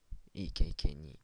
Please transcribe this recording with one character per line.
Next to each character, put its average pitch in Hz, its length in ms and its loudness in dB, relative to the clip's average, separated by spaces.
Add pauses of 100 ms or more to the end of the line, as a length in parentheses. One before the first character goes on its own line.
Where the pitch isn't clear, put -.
(340)
い 95 120 -6
い 80 60 -2
経 - 220 4
験 73 280 0
に 76 220 -14